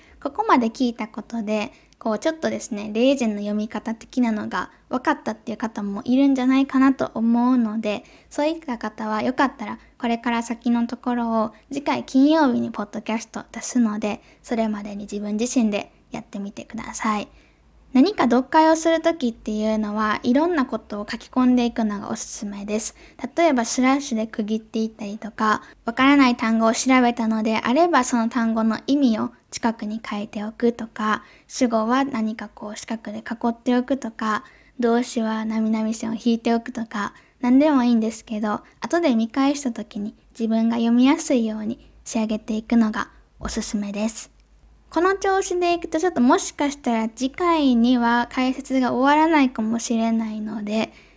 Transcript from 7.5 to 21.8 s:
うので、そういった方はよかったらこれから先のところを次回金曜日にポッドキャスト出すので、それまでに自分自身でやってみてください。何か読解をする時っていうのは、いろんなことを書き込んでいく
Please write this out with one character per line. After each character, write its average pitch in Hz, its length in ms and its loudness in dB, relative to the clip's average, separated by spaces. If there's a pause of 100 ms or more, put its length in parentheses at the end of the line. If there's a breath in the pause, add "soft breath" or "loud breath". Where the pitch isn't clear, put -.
う 254 60 4
の 220 220 0
で、 214 240 -4 (260 loud breath)
そ 294 140 -4
う 302 40 2
い 320 40 2
っ 330 80 -8
た 240 180 -8
方 214 300 -8
は 214 160 -2
よ 254 100 0
か - 120 2
っ 262 120 -2
た 214 80 -10
ら 226 140 -10 (180 soft breath)
こ 240 100 -6
れ 233 100 0
か 233 140 -4
ら 233 120 -2
先 233 280 -4
の 233 160 2
と 240 100 -8
こ 240 180 -4
ろ 226 280 0
を 220 100 -4 (180 loud breath)
次 277 120 -6
回 240 200 -2
金 269 260 4
曜 285 240 4
日 240 60 0
に 233 120 -2
ポ 208 120 -6
ッ 208 80 -8
ド 214 100 -8
キ - 120 -8
ャ 226 60 -2
ス - 80 -12
ト - 240 -12
出 233 100 -12
す - 180 -2
の 214 180 2
で、 214 240 -4 (220 soft breath)
そ 240 120 -6
れ 226 120 0
ま 208 160 -4
で 208 80 -10
に 208 120 -10
自 202 160 -8
分 208 180 -4
自 247 220 0
身 220 120 4
で - 200 -4 (200)
や 226 100 -10
っ - 40 -20
て - 120 -14
み 202 140 -10
て 226 140 -18
く - 120 -14
だ 220 160 -12
さ 214 260 -2
い。 - 80 -8 (640 soft breath)
何 311 200 6
か - 120 0
読 240 180 4
解 320 260 4
を 320 60 6
す 320 140 0
る 330 100 2
時 320 300 0
っ 226 40 -4
て - 180 -10
い 214 220 0
う 220 40 0
の 214 180 -4
は、 214 280 -2
い 247 100 2
ろ 302 140 4
ん 359 100 0
な 254 80 2
こ 220 140 -6
と 208 200 -10
を 208 100 -8
書 233 80 -6
き - 120 -20
込 254 160 2
ん 247 100 6
で 240 80 2
い 233 80 0
く 226 140 -2